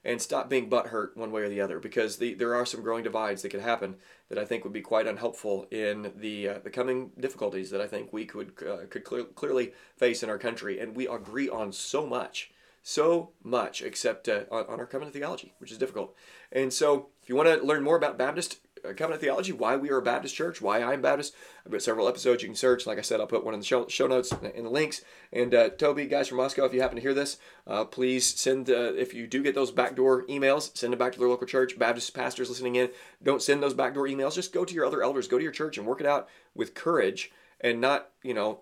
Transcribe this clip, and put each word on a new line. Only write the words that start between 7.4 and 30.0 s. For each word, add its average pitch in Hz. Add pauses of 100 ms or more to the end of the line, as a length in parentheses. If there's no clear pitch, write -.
that 98
I 104
think 104
we 107
could, 98 (120)
uh, 92
could 113
clear, 120
clearly 131 (240)
face 120
in 110
our 107
country. 113
And 110
we 127
agree 113
on 107
so 147
much, - (320)
so 165 (120)
much, 107
except, -
uh, 101
on, 113
on 113
our 120
covenant 139
theology, 143
which -
is 110
difficult. 110 (380)
And 131
so 143 (120)
if -
you 123
wanna 156
learn 143
more 160
about 147
Baptist, 151 (260)
uh, 196
covenant 156
theology, 160
why 120
we 139
are 135
a 123
Baptist 131
church, 165
why 107
I'm 131
Baptist, 143 (300)
I've -
got 104
several 113
episodes 123
you 107
can 104
search. 127
Like 107
I -
said, 110
I'll 107
put -
one 110
in 104
the 101
show, 127
show -
notes 127 (220)
in 117
the 113
links. 151 (320)
And, 120
uh, 113
Toby, 147
guys 139
from 127
Moscow, 135
if 127
you 127
happen 123
to 117
hear 135
this, 139 (280)
uh, 107
please 127
send, 131
uh, 120
if 123
you 117
do 127
get 139
those 135
backdoor 127